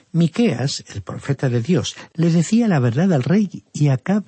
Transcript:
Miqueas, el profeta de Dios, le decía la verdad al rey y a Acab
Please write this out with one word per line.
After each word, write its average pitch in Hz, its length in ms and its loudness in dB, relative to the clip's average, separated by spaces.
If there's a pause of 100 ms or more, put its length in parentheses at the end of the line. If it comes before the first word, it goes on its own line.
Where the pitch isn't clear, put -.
(140)
Miqueas, 165 720 0
el - 160 -12
profeta - 440 -4
de 120 140 0
Dios, 127 340 -2 (200)
le 165 160 2
decía 220 360 2
la 165 120 2
verdad 127 340 2
al 131 100 0
rey 123 480 0
y 147 180 2
a 135 40 4
Acab 196 340 -2